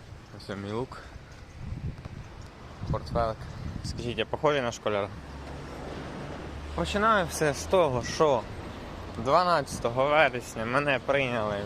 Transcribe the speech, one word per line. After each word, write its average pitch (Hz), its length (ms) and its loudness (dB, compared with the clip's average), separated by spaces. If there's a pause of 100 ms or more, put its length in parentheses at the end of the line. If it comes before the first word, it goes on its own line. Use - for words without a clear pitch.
(380)
Ось 101 200 -8
мій 98 140 -6
лук. 117 260 -4 (1900)
Портфелик. 110 460 0 (480)
Скажіть, 117 320 -4
я 110 80 2
похожий 147 360 2
на 120 100 0
школяра? 104 360 0 (1700)
Починаю 202 540 4
все 151 240 2
з - 100 -6
того, 143 400 4
що 143 380 4 (760)
дванадцятого 135 880 4
вересня 127 600 4
мене 135 400 2
прийняли 120 500 2 (100)